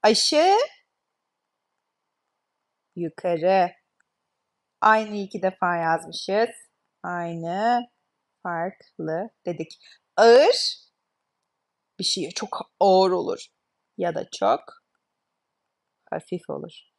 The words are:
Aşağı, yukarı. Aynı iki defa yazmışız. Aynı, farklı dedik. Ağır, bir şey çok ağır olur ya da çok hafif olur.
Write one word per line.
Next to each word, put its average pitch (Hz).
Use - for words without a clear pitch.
Aşağı, 320
yukarı. 175
Aynı 214
iki 190
defa 185
yazmışız. 165
Aynı, 175
farklı 170
dedik. 165
Ağır, 247
bir 175
şey 165
çok -
ağır 190
olur -
ya 175
da -
çok 220
hafif 170
olur. 165